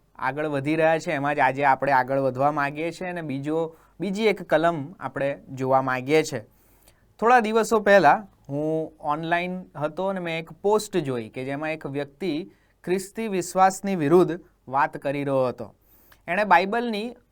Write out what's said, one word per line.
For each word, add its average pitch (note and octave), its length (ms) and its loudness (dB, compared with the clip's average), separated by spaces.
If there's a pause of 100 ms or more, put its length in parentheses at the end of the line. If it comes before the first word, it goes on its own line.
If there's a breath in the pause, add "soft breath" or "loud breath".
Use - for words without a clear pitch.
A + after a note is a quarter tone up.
(160)
આગળ C#3 320 -4
વધી D3 280 -2
રહ્યા D#3+ 240 4
છે, E3+ 120 -6
એમાં C#3+ 240 -2
જ D3 40 -4
આજે C3+ 240 2
આપણે C#3 280 2
આગળ C3 280 2
વધવા C3+ 320 0
માંગીએ D3 400 -4
છીએ F#3 160 -10
અને F3 140 -8
બીજો, D#3 540 -4 (240 soft breath)
બીજી G3+ 240 -4
એક G3 200 2
કલમ E3 560 0
આપણે C#3 400 -4 (100)
જોવા C3 320 0
માંગીએ C3 420 0
છીએ. C3 180 -8 (800 soft breath)
થોડા A#3+ 200 6
દિવસો A3 400 2
પહેલા G3+ 480 6 (220)
હું D#3 500 -4
ઓનલાઈન E3+ 640 -4 (120)
હતો F3 300 -4
અને F#3+ 120 -4
મેં E3 200 -6
એક E3 120 -14
પોસ્ટ G#3+ 460 0
જોઈ B2 320 -4
કે C3 160 -8
જેમાં D3 280 -6
એક D#3 120 -10
વ્યક્તિ C#3+ 680 -6 (320 soft breath)
ખ્રિસ્તી G3 440 -4
વિશ્વાસની F#3+ 680 0
વિરુદ્ધ D#3+ 440 4 (280 soft breath)
વાત D3 300 -2
કરી C#3+ 260 -4
રહ્યો C3+ 220 0
હતો. A#2+ 300 -8 (520 soft breath)
એણે F#3 160 -2
બાઇબલની G#3 720 0 (160)